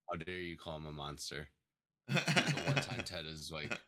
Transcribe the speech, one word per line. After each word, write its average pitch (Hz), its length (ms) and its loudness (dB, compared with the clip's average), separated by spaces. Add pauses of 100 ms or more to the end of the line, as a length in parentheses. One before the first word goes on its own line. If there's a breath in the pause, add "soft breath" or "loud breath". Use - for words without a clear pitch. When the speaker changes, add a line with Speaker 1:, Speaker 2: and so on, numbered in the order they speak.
Speaker 1:
how 87 80 0
dare 90 220 -2
you 85 180 -2
call 80 200 -4
him 78 80 -4
a 76 60 -4
monster? 73 640 -4
Speaker 2:
<laughs> - 560 -20
Speaker 1:
It's 151 420 6
the 143 100 0
one 139 140 4
time - 300 0
Ted 85 200 -4
is, 78 260 -8
like, 76 360 -2